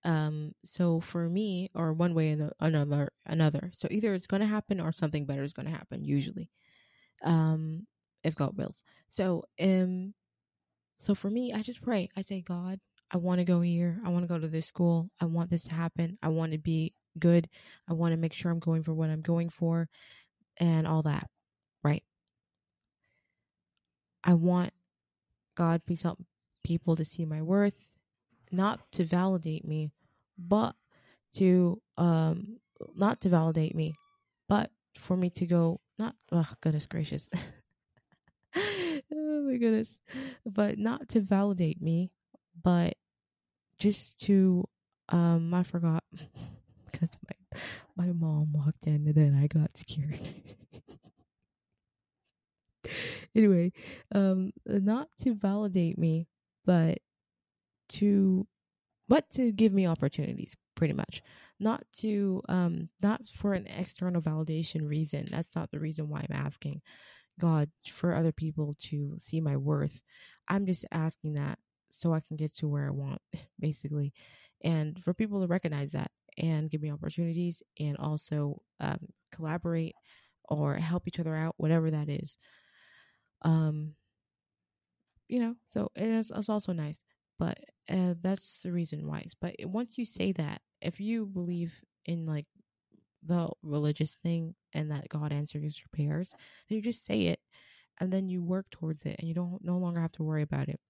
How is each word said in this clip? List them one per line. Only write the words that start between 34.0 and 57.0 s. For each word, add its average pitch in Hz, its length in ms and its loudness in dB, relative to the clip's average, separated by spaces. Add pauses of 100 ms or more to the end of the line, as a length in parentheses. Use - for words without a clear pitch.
but - 240 2 (240)
for - 200 -2
me 180 140 0
to - 160 -4
go, 170 340 2 (180)
not, 220 180 -6 (160)
oh, 170 280 2
goodness 151 260 0
gracious." 151 460 -6
<laughs> 175 80 -2 (1700)
Oh 302 280 -2
my 269 140 0
goodness. 226 420 0 (460)
But 208 340 0
not 226 320 -4
to 226 100 4
validate 196 600 2
me, 165 300 0 (520)
but 175 320 4 (840)
just - 440 -2
to, 190 460 6 (400)
um, 170 460 4
I 180 80 2
forgot. 165 500 0
<laughs> - 400 -16 (500)
That's - 160 -4 (100)
my, - 320 -16 (460)
my 180 60 2
mom 156 420 0
walked 151 320 0
in 147 200 2
and 151 80 2
then 143 240 6
I 143 100 6
got 151 280 2
scared. 147 480 -6
<laughs> - 60 -10 (3000)
Anyway, 185 380 6 (420)
um, 190 380 2 (140)
not 208 420 0 (140)
to 247 120 2
validate 196 640 0
me, 165 300 0 (400)
but 165 320 4 (880)